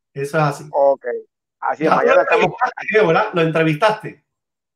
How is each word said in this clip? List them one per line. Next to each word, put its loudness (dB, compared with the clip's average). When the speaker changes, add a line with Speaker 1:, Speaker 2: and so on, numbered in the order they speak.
Speaker 1:
Eso -4
es 4
así. -4
Speaker 2:
Ok. 2
Así -4
es, 2
Speaker 1:
Ya 2
tú 4
Speaker 2:
mañana 2
Speaker 1:
lo 6
Speaker 2:
estamos 0
Speaker 1:
entrevistaste, -2
¿verdad? 0
¿Lo 0
entrevistaste? -2